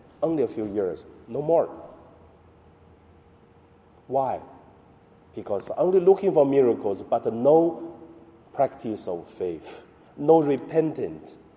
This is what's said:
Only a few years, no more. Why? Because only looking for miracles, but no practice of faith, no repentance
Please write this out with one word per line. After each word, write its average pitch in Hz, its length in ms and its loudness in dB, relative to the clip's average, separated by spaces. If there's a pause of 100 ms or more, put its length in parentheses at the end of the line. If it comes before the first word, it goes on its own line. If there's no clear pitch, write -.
(220)
Only 156 220 0
a - 40 0
few 110 180 -8
years, 98 400 -4 (240)
no 127 120 -6
more. 156 280 2 (2500)
Why? 127 340 -2 (920)
Because 101 380 -6
only 185 300 2
looking 190 320 4
for 147 120 6
miracles, 117 560 2
but 117 320 -2
no 160 640 2 (580)
practice 117 540 -4
of 85 200 -8
faith, - 580 -10 (320)
no 160 240 6
repentance 143 1000 -2 (180)